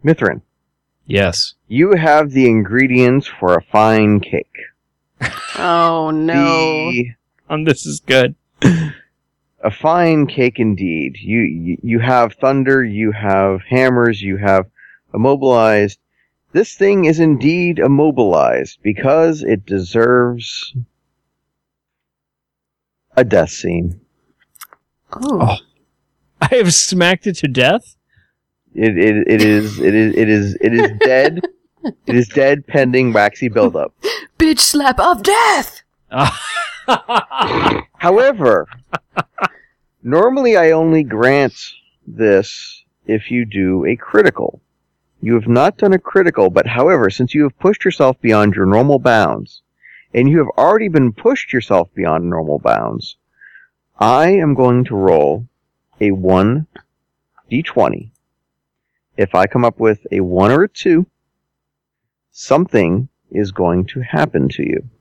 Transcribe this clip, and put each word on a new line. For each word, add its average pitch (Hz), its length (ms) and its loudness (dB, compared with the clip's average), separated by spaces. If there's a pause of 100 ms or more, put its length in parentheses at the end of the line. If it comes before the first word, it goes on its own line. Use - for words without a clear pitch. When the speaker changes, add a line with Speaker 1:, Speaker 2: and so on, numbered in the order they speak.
Speaker 1:
Mithrin. 127 380 0 (640)
Speaker 2:
Yes. 95 500 -2 (120)
Speaker 1:
You 185 280 2
have 151 360 2
the 131 160 2
ingredients 123 800 2
for 90 280 0
a 82 80 0
fine 107 560 2
cake. - 280 -8 (1080)
Speaker 3:
Oh, 165 560 0
no. 160 800 0
Speaker 1:
The 123 200 -4 (380)
Speaker 2:
Um, 156 160 -4
this 156 200 -2
is 147 140 -10
good. 131 360 0 (1300)
Speaker 1:
A 107 80 0
fine 160 560 0
cake 127 320 -2
indeed. 87 600 -4
You, 113 220 -4
you, 85 420 -6
you 117 160 -2
have 120 340 0
thunder, 135 500 0
you 107 280 -4
have 98 580 -2
hammers, 123 520 2
you 98 160 -6
have 98 280 0 (480)
immobilized. 113 840 2 (540)
This 208 200 -2
thing 196 320 0
is 156 140 2
indeed 160 600 0
immobilized 107 1000 0
because 151 600 -2
it 101 220 -2
deserves 117 1080 -4 (2500)
a 127 80 2
death 98 280 0
scene. 87 480 -6 (1120)
Speaker 3:
Oh. 240 280 -4
Speaker 2:
Oh. 107 160 0 (840)
I 208 140 0
have 190 180 2
smacked 180 540 0
it 180 100 -4
to 151 100 -4
death? 131 480 0 (800)
Speaker 1:
It, 107 240 0
it, 107 300 2
it 107 140 2
is, 107 380 0
it 98 140 0
is, 110 220 2
it 107 140 0
is, 101 320 0
it 113 120 0
is 113 180 2 (100)
dead. 143 440 0
Speaker 3:
<laughs> 349 60 -10 (540)
Speaker 1:
It 127 100 -4
is 120 120 2
dead 139 400 0
pending 127 440 2
waxy 104 360 0
buildup. 101 440 0 (460)
Speaker 3:
Bitch 311 220 2
slap 277 400 0
of 349 240 0
death! 403 580 0 (300)
Speaker 2:
<laughs> - 1900 -4
Speaker 1:
However, 175 680 2 (1400)
normally 226 540 2
I 165 140 4
only 160 300 2
grant 127 540 0 (500)
this 107 800 -2 (240)
if 110 240 -4
you 120 140 -4
do 95 420 -2
a 113 80 -2
critical. - 680 -2 (600)
You 113 120 -2
have 113 140 0
not 135 300 2
done 196 160 2
a 190 60 2
critical, 160 520 0
but 95 160 0
however, 123 420 2
since 123 240 -4
you 151 100 0
have 139 140 -4
pushed - 260 -2
yourself 139 380 0
beyond 104 320 2
your 95 140 0
normal 127 320 2
bounds, 101 640 0 (500)
and 127 160 2
you 160 80 2
have 147 120 0 (100)
already 208 280 2
been 139 240 2
pushed - 400 -2
yourself 98 440 -2
beyond 85 340 -2
normal 80 300 -4
bounds, 57 560 -4 (840)
I 127 320 2
am 170 240 2
going 127 320 2
to 120 100 -8
roll 90 520 2 (520)
a 104 120 0
one 95 560 0 (840)
D 135 140 -4
twenty. 90 480 -4 (1040)
If 98 160 -2
I 92 140 2
come 120 180 -2
up 113 140 -2
with 110 320 0
a 98 100 -2
one 92 300 2
or 147 120 2
a 208 60 -2
two, 180 380 0 (1300)
something 123 760 0 (200)
is 98 220 -4
going 90 340 0
to - 160 -12
happen 143 480 -2
to - 140 -8
you. - 180 -4 (200)